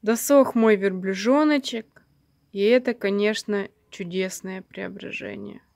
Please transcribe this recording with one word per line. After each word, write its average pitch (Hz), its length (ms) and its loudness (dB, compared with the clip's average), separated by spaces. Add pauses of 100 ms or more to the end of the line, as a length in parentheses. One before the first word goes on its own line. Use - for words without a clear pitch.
Досох 262 540 4
мой 220 220 6
верблюжоночек, 214 1300 0 (500)
и 196 100 -2
это, 247 300 4
конечно, 202 720 -2 (220)
чудесное 185 720 -8
преображение. - 1000 -14 (140)